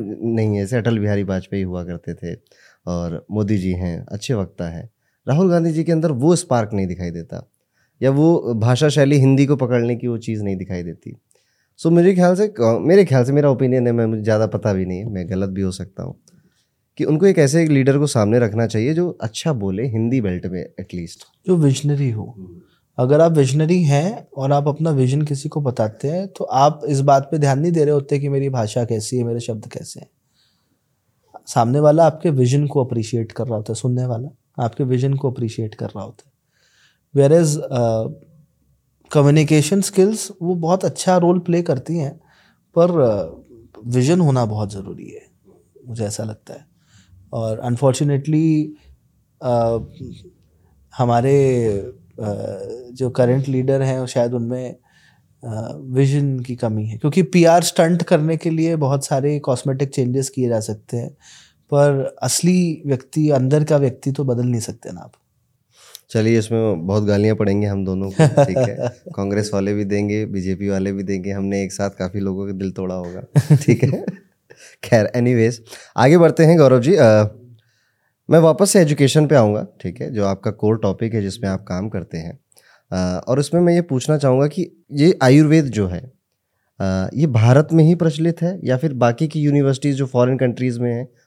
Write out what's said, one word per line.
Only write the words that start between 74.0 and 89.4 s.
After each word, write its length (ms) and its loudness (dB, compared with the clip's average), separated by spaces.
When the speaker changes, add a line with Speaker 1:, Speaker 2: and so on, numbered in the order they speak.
Speaker 1:
<laughs> 400 -20
खैर, 320 2
एनीवेज, 460 2
आगे 200 6
बढ़ते 280 4
हैं 120 6
गौरव 240 6
जी। 140 4
अ, 280 6
मैं 100 6
वापस 300 4
से 120 6
एजुकेशन 460 2
पे 80 2
आऊँगा, 320 2
ठीक 200 -8
है, 120 -8
जो 120 0
आपका 260 -2
कोर 260 0
टॉपिक 360 -4
है, 80 -2
जिसमें 280 -6
आप 140 -4
काम 260 -8
करते 280 -10
हैं। 220 -12
अ, 360 -4
और 120 0
उसमें 220 -2
मैं 120 2
ये 80 2
पूछना 360 -2
चाहूँगा 300 2
कि 240 -6
ये 300 2
आयुर्वेद 440 6
जो 220 -2
है, 240 -8
अ, 340 -2
ये 140 0
भारत 460 4
में 100 6
ही 120 4
प्रचलित 460 -2
है 220 -4
या 140 0
फिर 160 -4
बाकी 340 0
की 140 -4